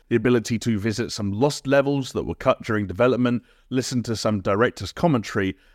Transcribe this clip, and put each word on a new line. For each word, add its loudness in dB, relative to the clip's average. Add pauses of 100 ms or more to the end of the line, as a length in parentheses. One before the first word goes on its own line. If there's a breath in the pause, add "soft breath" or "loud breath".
the 2
ability 2
to 0
visit -4
some -4
lost 0
levels 0
that -4
were -6
cut 0
during -2
development, 2 (280 soft breath)
listen -2
to -4
some -2
director's 0
commentary, 0 (180 soft breath)